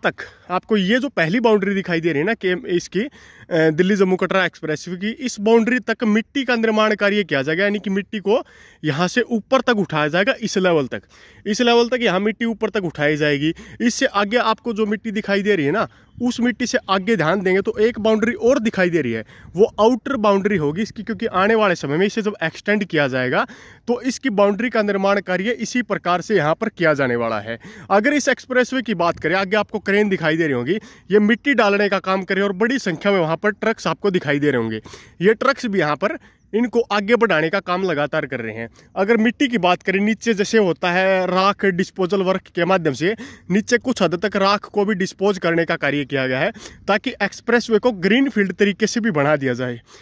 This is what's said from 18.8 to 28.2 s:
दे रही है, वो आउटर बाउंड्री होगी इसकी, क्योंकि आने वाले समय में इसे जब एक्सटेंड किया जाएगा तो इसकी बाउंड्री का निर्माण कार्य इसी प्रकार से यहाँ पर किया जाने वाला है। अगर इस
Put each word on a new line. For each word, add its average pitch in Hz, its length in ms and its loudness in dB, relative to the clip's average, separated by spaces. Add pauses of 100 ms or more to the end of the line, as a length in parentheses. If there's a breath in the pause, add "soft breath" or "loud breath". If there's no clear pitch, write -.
दे 165 120 2
रही 123 100 -2
है, 113 140 -6 (300 loud breath)
वो 196 240 4
आउटर 247 360 2
बाउंड्री 202 420 2
होगी 151 240 -2
इसकी, 220 220 -8
क्योंकि 226 220 -6
आने 202 300 2
वाले 202 200 2
समय 147 220 -4
में 190 80 2
इसे 214 160 -2
जब 202 220 -2
एक्सटेंड 202 400 -2
किया 147 240 0
जाएगा 131 380 0 (420 loud breath)
तो 233 140 -2
इसकी 254 280 -4
बाउंड्री 202 400 2
का 220 120 0
निर्माण 202 400 0
कार्य 185 300 -2
इसी 240 300 -4
प्रकार 180 400 -2
से 214 140 0
यहाँ 156 200 2
पर - 140 -4
किया 160 240 2
जाने 131 220 0
वाला 113 240 -2
है। 113 200 -10 (320 loud breath)
अगर 214 220 2
इस 285 140 -2